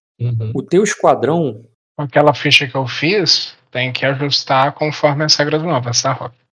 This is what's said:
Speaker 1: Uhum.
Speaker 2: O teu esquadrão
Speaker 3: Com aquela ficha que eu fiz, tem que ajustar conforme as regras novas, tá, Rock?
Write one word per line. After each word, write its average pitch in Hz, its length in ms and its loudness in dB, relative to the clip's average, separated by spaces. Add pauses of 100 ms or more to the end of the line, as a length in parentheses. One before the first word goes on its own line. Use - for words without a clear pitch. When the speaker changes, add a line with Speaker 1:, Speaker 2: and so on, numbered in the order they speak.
(200)
Speaker 1:
Uhum. 113 340 -4
Speaker 2:
O 135 100 -4
teu 190 200 2
esquadrão 139 800 0 (340)
Speaker 3:
Com 147 60 -6
aquela 147 300 4
ficha 139 340 2
que 123 80 -8
eu 135 120 -2
fiz, 170 680 0 (160)
tem 127 220 -4
que 131 120 -4
ajustar 139 720 0
conforme 151 480 -4
as 156 120 2
regras 151 280 0
novas, 123 380 -2
tá, 135 100 0
Rock? 120 240 -8 (240)